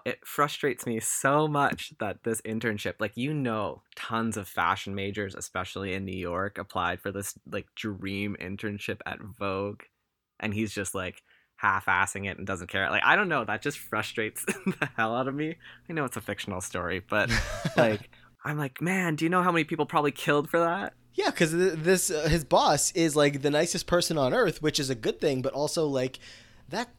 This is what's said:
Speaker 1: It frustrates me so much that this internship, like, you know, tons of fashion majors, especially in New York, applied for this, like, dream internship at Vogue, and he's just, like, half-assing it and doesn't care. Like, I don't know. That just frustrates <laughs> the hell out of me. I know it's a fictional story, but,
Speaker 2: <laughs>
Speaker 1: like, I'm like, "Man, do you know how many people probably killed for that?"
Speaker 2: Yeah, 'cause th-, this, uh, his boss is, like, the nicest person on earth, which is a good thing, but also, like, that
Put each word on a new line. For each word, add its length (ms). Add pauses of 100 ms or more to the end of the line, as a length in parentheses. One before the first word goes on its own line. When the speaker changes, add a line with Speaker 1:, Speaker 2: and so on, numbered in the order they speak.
Speaker 1:
It 200
frustrates 640
me 140
so 480
much 500
that 240
this 200
internship, 580
like, 160
you 180
know, 480 (140)
tons 400
of 100
fashion 480
majors, 400
especially 600
in 100
New 120
York, 400
applied 440
for 100
this, 240 (160)
like, 240
dream 680
internship 680
at 140
Vogue, 600 (560)
and 160
he's 180
just, 220
like, 260 (360)
half-assing 760
it 80
and 80
doesn't 240
care. 200
Like, 140
I 120
don't 120
know. 160
That 180
just 160
frustrates 680
<laughs> 220
the 300
hell 200
out 100
of 80
me. 220 (340)
I 40
know 100
it's 120
a 40
fictional 400
story, 400
but, 280 (260)
Speaker 2:
<laughs> 220
Speaker 1:
like, 320 (360)
I'm 140
like, 220
"Man, 360
do 80
you 40
know 140
how 80
many 140
people 220
probably 260
killed 360
for 120
that?" 340 (200)
Speaker 2:
Yeah, 180
'cause 180
th-, 280
this, 340
uh, 160
his 160
boss 480
is, 240
like, 260
the 80
nicest 380
person 280
on 160
earth, 300
which 160
is 100
a 60
good 260
thing, 220
but 100
also, 320
like, 360 (480)
that 300